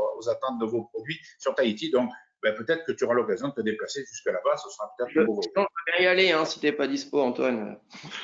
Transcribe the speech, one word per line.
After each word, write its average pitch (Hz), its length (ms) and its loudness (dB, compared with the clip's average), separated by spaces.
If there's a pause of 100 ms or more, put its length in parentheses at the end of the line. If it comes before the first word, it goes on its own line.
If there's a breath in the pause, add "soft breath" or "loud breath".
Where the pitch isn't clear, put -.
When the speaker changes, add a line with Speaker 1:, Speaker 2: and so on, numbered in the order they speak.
(160)
Speaker 1:
aux 113 140 -4
attentes 123 320 -2
de 113 40 2
vos 110 180 -2
produits 117 360 -10 (200 loud breath)
sur 135 160 -2
Tahiti. 117 340 0
Donc, 123 220 2 (320 loud breath)
ben, 107 100 2
peut-être 160 320 -2
que 127 60 -2
tu 123 140 -2
auras 117 100 2
l'occasion 107 320 0
de 139 60 -6
te 117 80 -2
déplacer 107 440 -4
jusque - 220 -12
là-bas, 120 300 0
ce - 120 -12
sera - 260 -10
peut-être 120 140 -4
Speaker 2:
Je, 156 120 4
Speaker 1:
un - 20 6
beau - 100 4
voyage. 190 340 0 (200)
Speaker 2:
je 170 100 2
vais 180 60 4
y - 20 6
aller, 185 260 6
hein, 160 140 4
si - 140 -4
t'es 147 120 4
pas 147 140 0
dispo, 139 340 0
Antoine. 123 600 0 (440 loud breath)